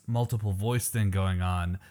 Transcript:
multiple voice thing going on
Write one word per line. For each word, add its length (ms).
multiple 460
voice 340
thing 240
going 300
on 380